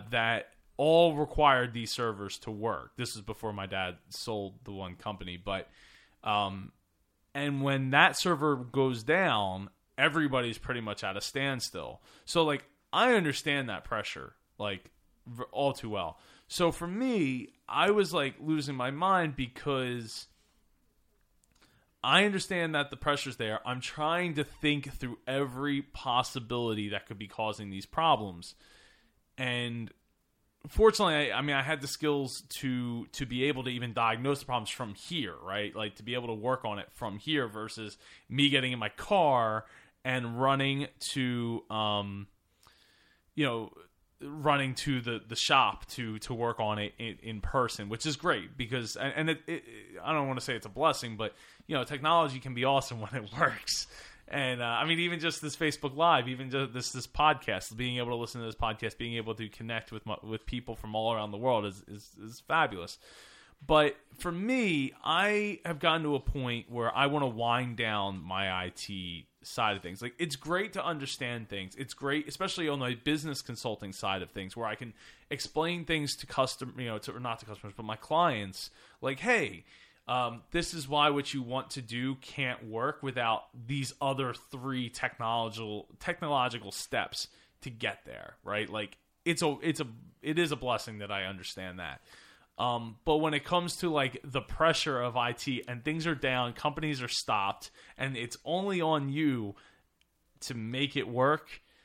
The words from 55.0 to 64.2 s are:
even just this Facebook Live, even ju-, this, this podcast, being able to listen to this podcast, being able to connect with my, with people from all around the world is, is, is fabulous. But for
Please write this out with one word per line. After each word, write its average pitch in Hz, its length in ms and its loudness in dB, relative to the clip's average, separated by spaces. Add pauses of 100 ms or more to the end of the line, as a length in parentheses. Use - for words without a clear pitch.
even 175 180 0
just 160 200 -2
this 147 160 -6
Facebook 143 400 0
Live, 151 320 6
even 127 220 -6
ju-, 135 160 0
this, 120 260 -6
this 127 140 -6
podcast, 123 720 2
being 123 200 -2
able 120 120 -2
to 123 60 -2
listen 117 260 -6
to 113 60 -8
this 110 80 -8
podcast, 110 420 -4
being 117 200 -6
able 110 180 -4
to 110 140 -8
connect 113 420 -8
with 110 160 -12
my, 107 160 -4
with 110 240 -8
people 117 280 -6
from 107 200 -10
all 110 180 2
around 107 160 -2
the 101 80 -8
world 117 300 2
is, 98 200 -8
is, 101 220 -16 (140)
is 113 240 -14
fabulous. 107 500 0 (640)
But 151 340 6 (200)
for 175 140 -4